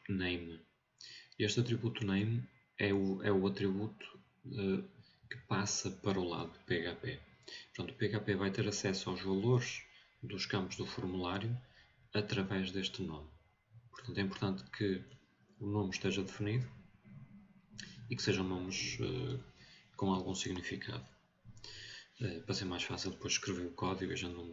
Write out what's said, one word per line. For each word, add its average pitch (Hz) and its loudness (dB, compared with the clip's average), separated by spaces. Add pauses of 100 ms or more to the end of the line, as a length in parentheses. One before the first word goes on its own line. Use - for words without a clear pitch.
name. 87 0 (800)
Este 107 4
atributo 117 2
name 107 4 (320)
é 101 6
o, 95 4
é 104 4
o 95 6
atributo, 98 0 (280)
eh, 98 2 (460)
que - -8 (100)
passa 101 0
para 98 0
o 90 2
lado 85 -2
do - -18
P 87 0
H 85 -4
P. - -6 (560)
Portanto, - -6
o - -16
P 107 2
H 107 2
P 101 2
vai 98 4
ter 104 2
acesso 95 0
aos 87 -2
valores 107 4 (400)
dos - -4
campos 95 0
do 95 -4
formulário 92 -2 (580)
através 98 2
deste 95 -2
nome. 76 -6 (640)
Portanto, - -8
é 101 2
importante 95 0
que 95 2 (560)
o 101 -2
nome 101 2
esteja 95 2
definido 107 0 (1400)
e 127 -2
que - -2
sejam 95 4
nomes, 92 -2
eh, - -2 (580)
com 95 4
algum 92 0
significado. - -4 (1160)
Eh, 87 -2
para 95 0
ser 95 0
mais 90 0
fácil 90 -2
depois - -2
escrever 87 0
o 85 -4
código, 92 0
a - -2
gente 90 -4
não, 87 -8